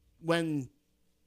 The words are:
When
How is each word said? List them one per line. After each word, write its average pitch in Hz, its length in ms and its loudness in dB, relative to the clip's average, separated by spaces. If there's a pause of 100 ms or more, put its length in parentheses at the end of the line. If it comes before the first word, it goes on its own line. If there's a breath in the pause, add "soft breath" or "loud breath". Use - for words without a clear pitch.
(200)
When 160 480 0 (580)